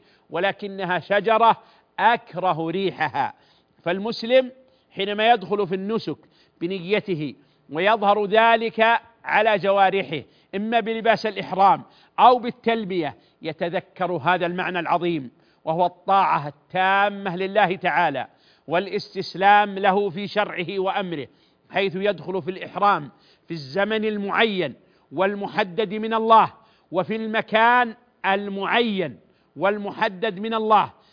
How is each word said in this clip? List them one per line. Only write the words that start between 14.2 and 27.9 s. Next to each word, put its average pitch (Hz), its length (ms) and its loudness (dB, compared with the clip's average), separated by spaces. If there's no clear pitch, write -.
المعنى 180 320 -4
العظيم، 160 520 -2
وهو 170 220 0
الطاعة 175 600 0
التامة 196 880 0
لله 190 400 0
تعالى 151 500 0
والاستسلام 190 1120 0
له 202 320 2
في 196 160 -8
شرعه 185 520 -4
وأمره، 180 480 -4
حيث 185 260 -2
يدخل 185 460 -4
في 156 80 -8
الإحرام 180 600 -2
في - 40 -20
الزمن 196 540 -4
المعين 196 680 0
والمحدد 196 840 -2
من 220 200 -4
الله، 220 380 4
وفي 180 260 -2
المكان 220 760 2